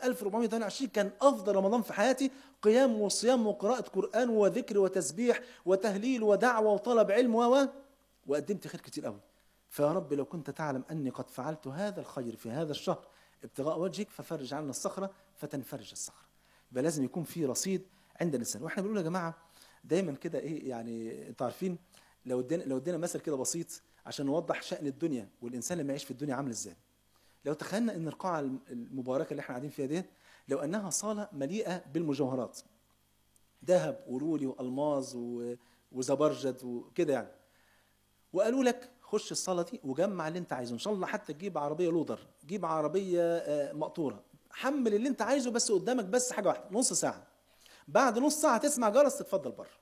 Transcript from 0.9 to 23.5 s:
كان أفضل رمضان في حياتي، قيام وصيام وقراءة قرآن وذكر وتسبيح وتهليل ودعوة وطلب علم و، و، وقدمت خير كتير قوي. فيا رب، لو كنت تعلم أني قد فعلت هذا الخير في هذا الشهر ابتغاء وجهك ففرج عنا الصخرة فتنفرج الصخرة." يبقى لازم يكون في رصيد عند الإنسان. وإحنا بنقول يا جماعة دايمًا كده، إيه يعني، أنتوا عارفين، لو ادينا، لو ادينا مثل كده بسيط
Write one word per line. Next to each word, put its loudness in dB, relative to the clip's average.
كان 2
أفضل 6
رمضان 4
في -6
حياتي، 2
قيام 6
وصيام 4
وقراءة 0
قرآن 0
وذكر 4
وتسبيح 2
وتهليل 2
ودعوة 6
وطلب 6
علم 6
و، 6
و، 6
وقدمت -2
خير -12
كتير -10
قوي. -8
فيا 2
رب، -2
لو 0
كنت -10
تعلم -4
أني -2
قد -10
فعلت -8
هذا -6
الخير -8
في -10
هذا -4
الشهر -4
ابتغاء -4
وجهك -4
ففرج -10
عنا -6
الصخرة -6
فتنفرج -10
الصخرة." -14
يبقى -2
لازم 0
يكون -4
في -4
رصيد -2
عند 0
الإنسان. -4
وإحنا -6
بنقول -2
يا -2
جماعة -4
دايمًا 0
كده، -6
إيه -6
يعني، -8
أنتوا -6
عارفين، -4
لو 0
ادينا، -2
لو -2
ادينا -4
مثل -4
كده -2
بسيط -6